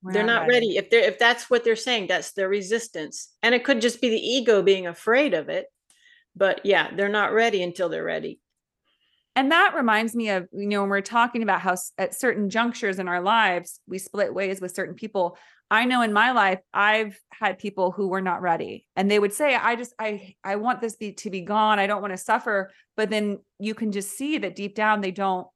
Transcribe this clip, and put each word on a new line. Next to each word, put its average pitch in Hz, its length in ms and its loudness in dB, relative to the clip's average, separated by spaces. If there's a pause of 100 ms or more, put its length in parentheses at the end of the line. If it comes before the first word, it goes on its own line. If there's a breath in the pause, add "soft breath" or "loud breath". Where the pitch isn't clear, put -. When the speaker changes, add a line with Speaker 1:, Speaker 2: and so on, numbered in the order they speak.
Speaker 1:
We're 185 120 -10
Speaker 2:
They're 208 100 2
Speaker 1:
not 226 200 2
Speaker 2:
not - 40 0
Speaker 1:
ready. 240 200 4
Speaker 2:
ready. 180 100 0
If 196 120 -4
they're, 233 140 6
if 202 160 0
that's 233 300 4
what 240 140 2
they're 226 120 2
saying, 220 320 -2
that's 180 240 -2
their 190 180 -2
resistance. 196 920 -4
And 233 100 4
it 240 100 2
could 240 180 0
just 233 200 0
be 254 80 2
the 220 100 0
ego 226 420 2
being 185 260 4
afraid 226 460 0
of 156 160 -2
it. 151 160 -4 (720 soft breath)
But - 300 2
yeah, 185 300 4
they're 196 140 0
not 208 240 2
ready 214 280 2
until 175 280 -4
they're 160 140 -6
ready. 160 360 -6 (960)
Speaker 1:
And 269 160 2
that 359 240 4
reminds 226 400 0
me 226 140 -2
of, 185 220 -2
you 202 160 -6
know, 202 140 0
when 202 80 0
we're 196 120 0
talking 233 420 0
about 190 180 0
how 185 120 0
s-, - 240 -8
at 190 220 -4
certain 214 300 0
junctures 226 500 -2
in 185 80 -4
our 175 140 -2
lives, 190 680 0
we 185 100 -8
split 190 360 -4
ways 190 260 -4
with 180 160 -10
certain 180 200 -6
people. 202 420 -4 (340 soft breath)
I 226 140 4
know 247 160 2
in 220 100 0
my 220 200 4
life, 196 280 2 (140)
I've 214 440 0 (140)
had 196 280 -2
people 190 320 -2
who 196 180 -4
were 190 120 -2
not 185 200 -2
ready. 165 540 -4
And 190 140 2
they 208 100 4
would 202 120 2
say, 277 240 0
"I 208 200 0
just, 240 240 -10
I, 208 340 -8 (100)
I 196 140 -4
want 226 240 -2
this 226 140 -6
be, 208 180 -10
to - 160 -10
be 185 120 -8
gone. 214 380 2
I 196 80 2
don't 202 140 -2
wanna 196 160 -6
suffer." 208 540 -2 (260 soft breath)
But 220 140 0
then 208 260 -2 (220)
you 214 160 -4
can 214 160 -4
just 196 260 -6
see 294 220 -2
that 196 160 -6
deep 202 200 -8
down, 214 240 2
they 190 120 -4
don't 190 440 -4